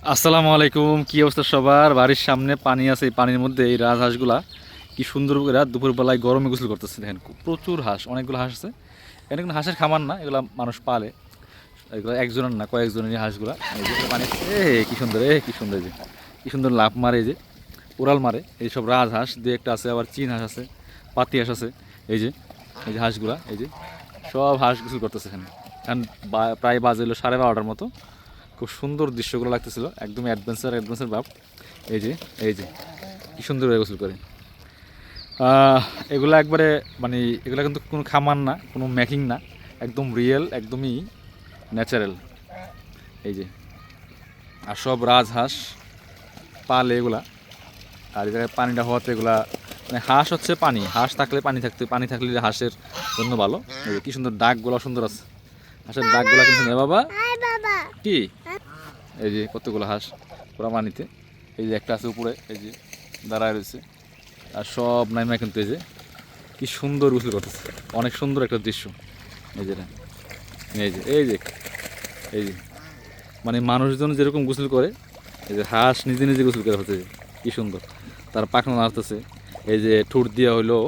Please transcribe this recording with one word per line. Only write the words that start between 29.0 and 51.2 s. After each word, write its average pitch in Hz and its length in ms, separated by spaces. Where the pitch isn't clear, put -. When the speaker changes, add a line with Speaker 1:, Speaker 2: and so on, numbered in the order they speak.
Speaker 1:
দৃশ্যগুলো 120 400
লাগতেছিল, 120 480
একদম 107 260
অ্যাডভেঞ্চার, 113 480
অ্যাডভেঞ্চার 117 360
ভাব। 110 180
এই 110 120
যে, 117 160
এই 110 140
যে, 95 100
কি - 60
সুন্দর 131 240
করে 117 100
গোসল 104 180
করে। 95 180
আহ, 131 400
এগুলা 147 300
একবারে, 151 420
মানে, 123 460
এগুলা 131 180
কিন্তু 143 160
কোনো 147 120
খামার 143 340
না, 139 220
কোনো 131 140
মেকিং 127 400
না, 117 120
একদম 123 340
রিয়েল, 131 380
একদমই 127 540
ন্যাচারাল। 110 420
এই 104 100
যে, 95 120
আর 104 80
সব 127 280
রাজহাঁস 120 500
পালে 127 300
এগুলা। 120 260
আর 104 100
এই 104 60
জায়গায় 117 240
পানিটা 120 280
হওয়াতে 120 280
এগুলা, 113 340
মানে, 123 200
হাঁস 143 260
হচ্ছে 170 220
পানি, 127 300
হাঁস 117 300
থাকলে 139 260